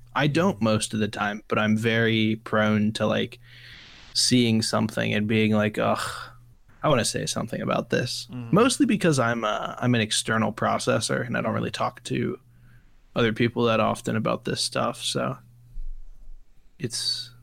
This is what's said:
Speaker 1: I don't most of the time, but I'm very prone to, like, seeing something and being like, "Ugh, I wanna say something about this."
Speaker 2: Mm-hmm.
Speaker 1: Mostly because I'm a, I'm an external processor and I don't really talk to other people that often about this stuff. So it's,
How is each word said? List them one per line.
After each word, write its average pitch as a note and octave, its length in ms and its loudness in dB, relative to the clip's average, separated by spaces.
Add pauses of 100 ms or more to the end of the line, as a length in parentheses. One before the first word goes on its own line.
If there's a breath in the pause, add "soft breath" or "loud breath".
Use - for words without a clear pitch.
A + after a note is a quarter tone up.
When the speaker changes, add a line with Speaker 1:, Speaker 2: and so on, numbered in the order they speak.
(140)
Speaker 1:
I C#3+ 140 2
don't D#3 340 0
most G#2+ 320 0
of G#2+ 60 -2
the G#2 80 0
time, G#2 400 -4
but A#2 100 0
I'm G#2+ 200 4
very A2+ 640 2
prone G#2+ 500 2
to, G#2+ 140 -2
like, G#2+ 320 -2 (720 loud breath)
seeing A#2 480 4
something A2 520 0
and G#2+ 140 0
being A2 260 4
like, G#2+ 260 2
"Ugh, A2 200 2 (840 loud breath)
I D3+ 60 2
wanna A#2 160 4
say - 200 -4
something - 360 -4
about - 280 -2
this." - 400 -2
Speaker 2:
Mm-hmm. B2 240 -6
Speaker 1:
Mostly B3 320 4
because F3+ 340 2
I'm A#2 260 2
a, G#2+ 340 -2
I'm B2 160 4
an A2+ 60 4
external A2 500 0
processor A#2 760 0
and A#2+ 120 -4
I A#2+ 40 -2
don't A2+ 120 -2
really A2+ 180 -4
talk - 340 -6
to B2 320 -4 (800 soft breath)
other A#2 160 2
people A#2+ 340 0
that A2+ 140 2
often A2 380 0
about A2+ 260 -2
this - 180 -4
stuff. B2 400 -4
So B2+ 360 -4 (1400)
it's, - 540 -6 (120)